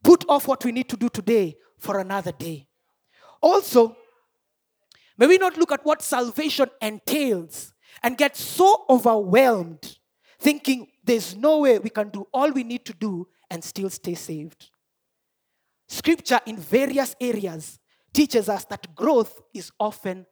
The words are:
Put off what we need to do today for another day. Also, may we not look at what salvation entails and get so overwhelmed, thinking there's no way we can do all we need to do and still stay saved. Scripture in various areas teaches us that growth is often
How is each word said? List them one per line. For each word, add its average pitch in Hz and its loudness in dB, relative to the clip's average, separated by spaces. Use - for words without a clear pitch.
Put 339 8
off 285 2
what 262 -4
we 240 -2
need 247 -4
to 240 -10
do 233 -4
today 202 -2
for 202 -6
another 190 -6
day. 160 -14
Also, 254 2
may 240 6
we 359 8
not 370 0
look 320 0
at 277 -6
what 302 0
salvation 262 -2
entails 214 -4
and 240 -2
get 285 0
so 392 2
overwhelmed, 214 2
thinking 269 -2
there's 196 -2
no 302 2
way 262 4
we 202 -6
can 208 -6
do 196 -12
all 277 0
we 254 -4
need 240 -10
to 208 -16
do 185 -6
and 170 -10
still 190 -8
stay 175 -10
saved. 156 -14
Scripture - 0
in 220 -12
various 262 -2
areas 196 -6
teaches 240 2
us 202 -4
that 175 -14
growth 247 0
is 185 -16
often 190 -6